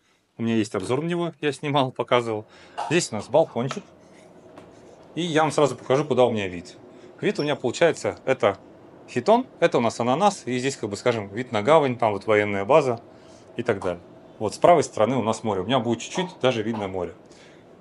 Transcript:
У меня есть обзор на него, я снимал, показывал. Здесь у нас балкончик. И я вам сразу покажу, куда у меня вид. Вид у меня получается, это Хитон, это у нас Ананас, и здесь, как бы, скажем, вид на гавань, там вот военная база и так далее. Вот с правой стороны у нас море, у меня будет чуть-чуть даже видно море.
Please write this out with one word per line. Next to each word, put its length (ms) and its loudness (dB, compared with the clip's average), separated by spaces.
У 60 -8
меня 140 0
есть 180 -2
обзор 260 -2
на 60 -6
него, 340 -4
я 120 -2
снимал, 400 -2
показывал. 520 0
Здесь 220 0
у 20 -6
нас 140 -8
балкончик. 560 0
И 80 -6
я 200 0
вам 100 0
сразу 240 2
покажу, 280 0
куда 200 4
у 80 2
меня 160 -4
вид. 280 -12
Вид 180 -2
у 60 -2
меня 100 0
получается, 720 0
это 340 0
Хитон, 380 2
это 180 2
у 20 4
нас 200 -2
Ананас, 460 0
и 120 -2
здесь, 180 -4
как 140 -8
бы, 60 -6
скажем, 320 -2
вид 240 -8
на 100 0
гавань, 360 4
там 140 2
вот 140 -6
военная 380 2
база 360 2
и 60 -8
так 180 -2
далее. 220 -6
Вот 160 -4
с 40 -16
правой 240 6
стороны 340 0
у 60 0
нас 220 -2
море, 160 -2
у 40 -6
меня 140 0
будет 220 -2
чуть-чуть 300 -6
даже 220 0
видно 260 -6
море. 260 -6